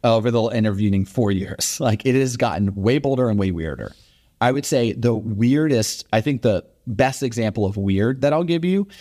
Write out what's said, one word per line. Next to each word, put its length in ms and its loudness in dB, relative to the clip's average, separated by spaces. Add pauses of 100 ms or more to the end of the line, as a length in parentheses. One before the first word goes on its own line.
over 300 2
the 140 2
intervening 580 2
four 260 0
years. 520 -4
Like, 240 0
it 100 2
has 220 0
gotten 360 0
way 260 0
bolder 300 0
and 80 0
way 140 0
weirder. 400 -6 (480)
I 140 2
would 120 -4
say 280 0
the 200 0
weirdest, 1000 0
I 80 2
think 200 -2
the 220 0 (220)
best 360 -2
example 440 -2
of 100 -2
weird 460 0
that 100 2
I'll 140 0
give 180 -2
you 240 0 (140)